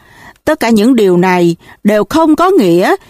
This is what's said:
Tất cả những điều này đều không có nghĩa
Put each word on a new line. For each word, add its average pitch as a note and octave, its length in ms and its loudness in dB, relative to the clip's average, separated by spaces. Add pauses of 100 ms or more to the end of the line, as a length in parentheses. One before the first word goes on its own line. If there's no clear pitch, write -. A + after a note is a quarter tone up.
(460)
Tất G#3 140 -4
cả A#3 100 -2
những A3+ 260 2
điều F#3+ 220 0
này F3 380 0 (280)
đều G#3 200 0
không D#4 320 0
có F4 140 0
nghĩa A3 460 0 (140)